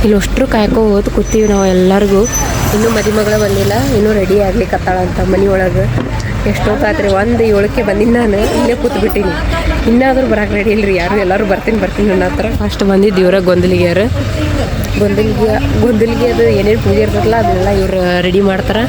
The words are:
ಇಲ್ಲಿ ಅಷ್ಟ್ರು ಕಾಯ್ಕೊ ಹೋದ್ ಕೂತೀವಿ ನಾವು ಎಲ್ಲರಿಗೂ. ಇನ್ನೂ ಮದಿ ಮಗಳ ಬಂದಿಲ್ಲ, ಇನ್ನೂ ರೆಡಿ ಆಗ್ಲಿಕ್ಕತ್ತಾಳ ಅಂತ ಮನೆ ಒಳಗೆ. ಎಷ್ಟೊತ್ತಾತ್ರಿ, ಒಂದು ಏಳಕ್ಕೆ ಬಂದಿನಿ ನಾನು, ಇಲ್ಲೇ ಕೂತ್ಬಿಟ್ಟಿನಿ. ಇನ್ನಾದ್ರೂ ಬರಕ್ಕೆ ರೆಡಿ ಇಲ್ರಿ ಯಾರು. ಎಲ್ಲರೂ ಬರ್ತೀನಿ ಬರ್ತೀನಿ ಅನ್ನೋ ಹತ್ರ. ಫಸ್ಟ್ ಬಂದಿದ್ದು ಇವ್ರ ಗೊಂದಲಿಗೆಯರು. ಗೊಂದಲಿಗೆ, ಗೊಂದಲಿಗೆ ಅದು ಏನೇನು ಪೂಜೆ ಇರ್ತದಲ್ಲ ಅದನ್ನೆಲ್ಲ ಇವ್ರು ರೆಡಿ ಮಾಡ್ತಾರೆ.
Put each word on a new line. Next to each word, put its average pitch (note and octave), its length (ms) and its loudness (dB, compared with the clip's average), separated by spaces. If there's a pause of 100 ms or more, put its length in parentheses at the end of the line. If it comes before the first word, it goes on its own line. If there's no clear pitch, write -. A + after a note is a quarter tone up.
ಇಲ್ಲಿ G#3+ 180 2
ಅಷ್ಟ್ರು - 320 -2
ಕಾಯ್ಕೊ A3 280 0 (100)
ಹೋದ್ G3+ 240 0
ಕೂತೀವಿ G#3+ 380 0
ನಾವು G3 120 0 (100)
ಎಲ್ಲರಿಗೂ. F#3+ 460 2 (540)
ಇನ್ನೂ A3 220 2
ಮದಿ G#3 220 0
ಮಗಳ G#3 160 0 (100)
ಬಂದಿಲ್ಲ, G3 280 0 (240)
ಇನ್ನೂ G#3 140 2 (100)
ರೆಡಿ F#3+ 160 0 (100)
ಆಗ್ಲಿಕ್ಕತ್ತಾಳ F#3 500 -2 (100)
ಅಂತ - 120 -4 (140)
ಮನೆ F#3+ 220 2
ಒಳಗೆ. F#3 300 0 (680)
ಎಷ್ಟೊತ್ತಾತ್ರಿ, G3+ 580 -2 (100)
ಒಂದು A3+ 240 0 (140)
ಏಳಕ್ಕೆ G#3 320 0
ಬಂದಿನಿ G#3 300 2
ನಾನು, G#3 200 0 (200)
ಇಲ್ಲೇ A#3+ 220 0
ಕೂತ್ಬಿಟ್ಟಿನಿ. G3+ 520 -2 (580)
ಇನ್ನಾದ್ರೂ C4 400 2
ಬರಕ್ಕೆ G#3 280 -2
ರೆಡಿ G#3 160 0
ಇಲ್ರಿ G3+ 260 0
ಯಾರು. F3+ 140 -2 (100)
ಎಲ್ಲರೂ G3 260 0
ಬರ್ತೀನಿ G3+ 320 -2
ಬರ್ತೀನಿ G3+ 320 -2
ಅನ್ನೋ F#3 140 0
ಹತ್ರ. G#3+ 180 -4 (140)
ಫಸ್ಟ್ G#3 300 -2
ಬಂದಿದ್ದು G3 340 2
ಇವ್ರ F3+ 120 2 (120)
ಗೊಂದಲಿಗೆಯರು. F3+ 560 2 (960)
ಗೊಂದಲಿಗೆ, G#3 460 0 (360)
ಗೊಂದಲಿಗೆ A3+ 500 2
ಅದು A3+ 100 2 (160)
ಏನೇನು G#3 240 0
ಪೂಜೆ G3+ 220 2
ಇರ್ತದಲ್ಲ G#3 380 0
ಅದನ್ನೆಲ್ಲ G3 280 0 (100)
ಇವ್ರು F#3 200 0 (240)
ರೆಡಿ F#3 240 2
ಮಾಡ್ತಾರೆ. F#3+ 400 -2